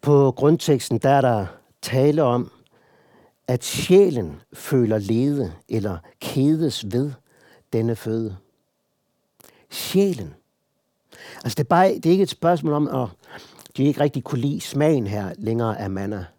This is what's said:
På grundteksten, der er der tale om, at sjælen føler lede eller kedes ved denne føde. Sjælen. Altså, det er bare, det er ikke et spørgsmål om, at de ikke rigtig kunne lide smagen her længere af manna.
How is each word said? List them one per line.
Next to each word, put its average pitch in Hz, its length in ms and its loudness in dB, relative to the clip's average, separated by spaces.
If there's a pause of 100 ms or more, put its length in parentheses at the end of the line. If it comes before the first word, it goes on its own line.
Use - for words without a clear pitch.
På 139 300 4
grundteksten, 143 640 2
der 131 120 2
er 139 120 6
der 117 240 2 (360)
tale 147 420 2
om, 123 280 0 (960)
at 127 160 -2
sjælen 127 760 2 (120)
føler 113 440 0
lede 113 560 -2 (160)
eller 101 280 -4 (240)
kedes 143 680 -2
ved 135 200 -2 (640)
denne 113 220 0
føde. 110 420 -6 (1300)
Sjælen. 165 640 -2 (1000)
Altså, - 200 -8
det - 40 -8
er 139 80 0
bare, 180 280 4
det - 100 -6
er 165 60 4
ikke 190 120 4
et 180 60 -2
spørgsmål 160 440 0
om, 147 140 0
at 127 220 -4 (680)
de 131 60 0
ikke 143 160 0
rigtig 143 240 0
kunne 123 180 -4
lide 143 200 -2
smagen 143 460 0
her 101 300 -6
længere 113 420 -2
af 98 100 -6
manna. 98 360 -6 (140)